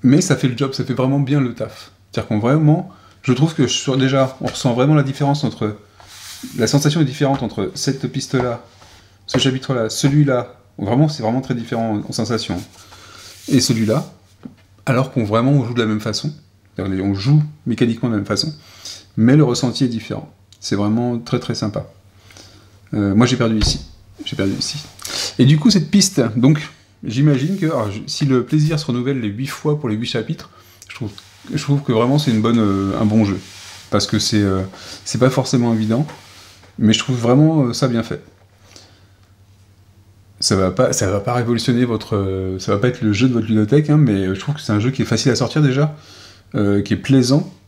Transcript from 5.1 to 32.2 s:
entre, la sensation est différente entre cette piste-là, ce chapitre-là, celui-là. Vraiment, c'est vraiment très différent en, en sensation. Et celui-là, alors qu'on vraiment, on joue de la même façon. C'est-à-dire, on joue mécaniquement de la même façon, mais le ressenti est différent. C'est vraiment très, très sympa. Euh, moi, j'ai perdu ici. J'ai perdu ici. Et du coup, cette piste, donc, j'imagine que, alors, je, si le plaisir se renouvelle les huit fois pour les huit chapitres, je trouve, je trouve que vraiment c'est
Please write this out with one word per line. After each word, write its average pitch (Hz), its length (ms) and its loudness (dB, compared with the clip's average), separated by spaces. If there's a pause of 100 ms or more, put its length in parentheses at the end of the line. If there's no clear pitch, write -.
entre, 107 340 -4 (800)
la 110 120 0
sensation 147 320 2
est 156 40 4
différente 135 380 -2
entre 104 320 -4
cette - 320 -4
piste-là, 123 580 -4 (600)
ce - 120 -2
chapitre-là, 127 520 0
celui-là. 139 640 2 (240)
Vraiment, 127 300 2
c'est 147 140 -6
vraiment 120 180 0
très 127 140 -6
différent 113 420 -4
en, 104 120 -8
en - 40 -10
sensation. 110 440 -4 (920)
Et 147 120 4
celui-là, 113 500 0 (760)
alors 127 260 0
qu'on 117 120 0
vraiment, 113 260 2
on 143 140 4
joue 120 100 -6
de 117 80 0
la 110 60 0
même 107 120 0
façon. 113 320 -6 (440)
C'est-à-dire, 95 280 -4
on 101 80 0
joue 131 300 4 (240)
mécaniquement 117 420 0
de 117 60 -2
la 107 40 0
même 101 80 -4
façon, - 280 -4 (640)
mais 120 200 6
le 156 60 8
ressenti 123 420 0
est 127 40 0
différent. 110 440 -8 (280)
C'est - 160 -4
vraiment 117 420 0
très, 117 200 -4
très 120 160 -6
sympa. 107 320 -6 (1080)
Euh, 101 200 0
moi, 117 120 6
j'ai 123 100 0
perdu 113 220 0
ici. - 280 -2 (380)
J'ai - 120 -10
perdu 98 220 -2
ici. - 200 -6 (600)
Et 131 60 6
du 147 140 6
coup, 226 120 4
cette 190 200 2
piste, 185 300 2 (160)
donc, 139 240 4 (440)
j'imagine 143 520 0
que, 165 100 -2
alors, 123 260 -2
je, 110 140 -8
si - 180 -4
le 131 200 2
plaisir 151 340 0
se 151 80 -8
renouvelle 127 340 -2
les 110 80 -4
huit 110 180 -6
fois 147 320 -4
pour 139 100 -4
les 107 60 -2
huit 117 140 -6
chapitres, - 420 -6 (380)
je - 80 -18
trouve, 107 140 -8 (440)
je 151 80 -4
trouve 143 200 0
que 131 100 -2
vraiment 123 260 2
c'est 147 140 0